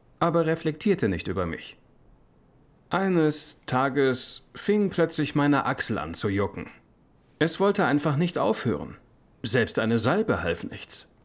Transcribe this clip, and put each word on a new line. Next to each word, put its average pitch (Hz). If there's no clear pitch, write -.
aber 165
reflektierte 160
nicht 87
über 92
mich. -
Eines 170
Tages 131
fing 202
plötzlich 156
meine 143
Achsel 113
an 78
zu -
jucken. 98
Es 160
wollte 196
einfach 143
nicht 170
aufhören. 117
Selbst 113
eine 113
Salbe 127
half 87
nichts. -